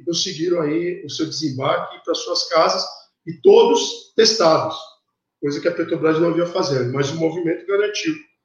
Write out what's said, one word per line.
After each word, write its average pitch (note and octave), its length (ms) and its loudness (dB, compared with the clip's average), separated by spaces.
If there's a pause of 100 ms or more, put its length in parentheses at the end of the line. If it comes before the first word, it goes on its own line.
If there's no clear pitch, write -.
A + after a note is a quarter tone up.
conseguiram E3+ 560 -2
aí E3+ 440 -2
o C#3+ 60 -14
seu D#3+ 160 -6
desembarque C#3+ 800 -4
para E3 100 -2
suas E3 340 -4
casas, F3+ 360 2 (420)
e - 160 -12
todos - 720 4
testados, E3+ 600 2 (640)
coisa C#3+ 200 -4
que F3 80 -2
a E3+ 60 0
Petrobras D#3+ 460 0
não E3+ 100 2
havia E3+ 160 0
fazendo, C3+ 460 -2
mas C#3 180 -2
o E3 60 -6
movimento E3 500 -4
garantiu G3+ 480 -2 (300)